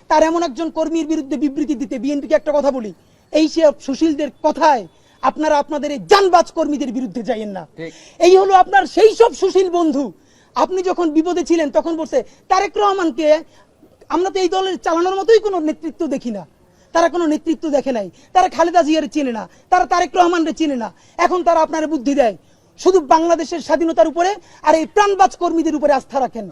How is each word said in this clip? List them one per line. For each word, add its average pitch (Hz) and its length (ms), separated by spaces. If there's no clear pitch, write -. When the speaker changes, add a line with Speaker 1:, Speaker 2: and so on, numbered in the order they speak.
Speaker 1:
তার 311 140
এমন 330 200
একজন 320 280
কর্মীর 320 360
বিরুদ্ধে 302 300
বিবৃতি 277 380
দিতে। 247 240
বিএনপিকে 277 360
একটা 294 200
কথা 285 160
বলি, 226 220
এই 311 160
সে 320 140
সুশীলদের 294 480
কথায় 285 440
আপনারা 302 360
আপনাদের 285 320
এই 285 80
জানবাজ 349 540
কর্মীদের 285 400
বিরুদ্ধে 240 300
যাইয়েন 214 260
না। 180 180
Speaker 2:
ঠিক। 160 180
Speaker 1:
এই 359 180
হলো 392 180
আপনার 370 320
সেই 415 280
সব 440 200
সুশীল 381 360
বন্ধু, 294 420
আপনি 359 280
যখন 349 280
বিপদে 320 340
ছিলেন 320 260
তখন 320 260
বলছে, 285 280
"তারেক 381 280
রহমানকে 330 680
আমরা 349 220
তো 381 100
এই 370 80
দলের 381 280
চালানোর 359 400
মতোই 427 220
কোনো 392 220
নেতৃত্ব 311 460
দেখি 247 240
না।" 190 160
তারা 339 160
কোনো 349 180
নেতৃত্ব 311 420
দেখে 277 240
নাই, 202 180
তারা 370 160
খালেদা 330 340
জিয়ার 302 240
চেনে 262 260
না, 202 160
তারা 370 160
তারেক 359 300
রহমানরে 339 360
চেনে 285 240
না। 214 160
এখন 339 260
তারা 320 160
আপনারা 311 260
বুদ্ধি 285 280
দেয় 226 220
শুধু 370 220
বাংলাদেশের 320 600
স্বাধীনতার 320 480
উপরে 349 260
আর 302 120
এই 320 120
প্রাণবাজ 403 500
কর্মীদের 330 380
উপরে 285 180
আস্থা 269 280
রাখেন, 226 300